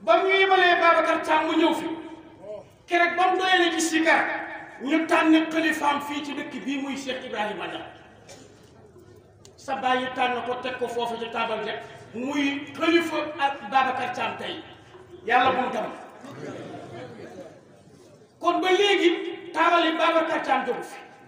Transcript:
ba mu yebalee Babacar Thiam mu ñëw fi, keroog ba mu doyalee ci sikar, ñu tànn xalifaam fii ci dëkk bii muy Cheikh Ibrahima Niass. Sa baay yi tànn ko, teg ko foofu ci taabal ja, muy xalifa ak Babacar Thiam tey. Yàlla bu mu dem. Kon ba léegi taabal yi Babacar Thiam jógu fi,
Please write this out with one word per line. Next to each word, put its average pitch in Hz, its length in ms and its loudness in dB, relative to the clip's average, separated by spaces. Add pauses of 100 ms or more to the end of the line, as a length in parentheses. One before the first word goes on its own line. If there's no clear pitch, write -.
ba 330 200 6
mu 381 80 2
yebalee 381 500 6
Babacar 320 440 4
Thiam 320 240 2
mu 320 100 0
ñëw 320 160 6
fi, - 140 -4 (1000)
keroog 349 300 2
ba 370 140 4
mu 370 80 2
doyalee 359 340 4
ci 320 80 0
sikar, 320 440 4 (580)
ñu 320 240 0
tànn 320 440 4
xalifaam 302 500 0
fii 285 240 -8
ci 285 80 -8
dëkk 254 320 -10
bii 277 160 -4
muy 277 140 -6
Cheikh 254 300 -8
Ibrahima 208 420 -6
Niass. - 220 -12 (1700)
Sa 269 200 -8
baay 254 240 0
yi 254 140 -4
tànn 247 300 -2
ko, 247 160 -4
teg - 160 -6
ko 240 100 -4
foofu 233 320 -4
ci 226 120 -8
taabal 226 340 -4
ja, 214 80 -6 (400)
muy 277 520 -4 (100)
xalifa 330 420 0 (220)
ak 277 320 -2
Babacar 254 420 0
Thiam 226 240 -6
tey. - 240 -10 (640)
Yàlla 247 260 4
bu 254 100 0
mu 233 100 -2
dem. 220 200 -6 (2500)
Kon 339 220 2
ba 370 100 0
léegi 370 840 2
taabal 339 320 4
yi 320 120 0
Babacar 320 460 2
Thiam 262 220 0
jógu - 180 -4
fi, - 160 -16 (280)